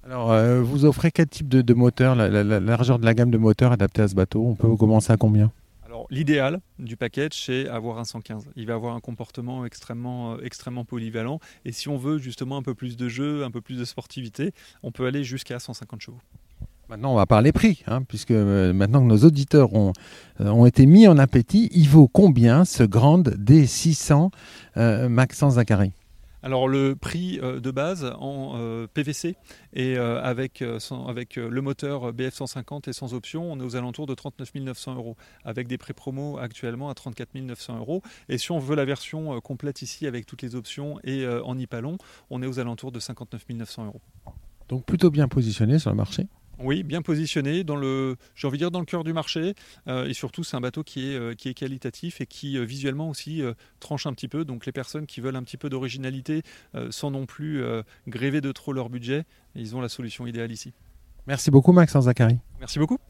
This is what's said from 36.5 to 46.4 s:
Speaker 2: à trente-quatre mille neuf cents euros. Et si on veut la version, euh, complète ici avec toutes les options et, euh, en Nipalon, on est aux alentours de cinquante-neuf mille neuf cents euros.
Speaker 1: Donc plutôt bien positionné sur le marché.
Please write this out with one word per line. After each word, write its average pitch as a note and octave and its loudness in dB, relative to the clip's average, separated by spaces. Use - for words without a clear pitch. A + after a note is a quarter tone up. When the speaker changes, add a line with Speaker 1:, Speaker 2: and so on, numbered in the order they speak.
Speaker 2:
à C3 -12
trente-quatre A#2+ -16
mille C3 -12
neuf A#2+ -16
cents A#2+ -14
euros. C3 -8
Et B2+ -4
si - -8
on E3 -4
veut C#3 -4
la C#3 0
version, D3 -8
euh, A#2 -8
complète C#3 -10
ici C#3+ -10
avec A#2+ -10
toutes - -18
les B2 -12
options C#3+ -12
et, C3 -6
euh, A#2+ -6
en B2+ -8
Nipalon, B2+ -10
on B2+ -10
est C3 -8
aux C3 -8
alentours A#2+ -10
de A#2 -12
cinquante-neuf A#2 -14
mille A#2 -10
neuf A2+ -12
cents A2+ -14
euros. G#2 -16
Speaker 1:
Donc B2+ -8
plutôt F3+ 2
bien C#3+ 2
positionné A2+ 0
sur D3 -4
le G2+ 0
marché. - -4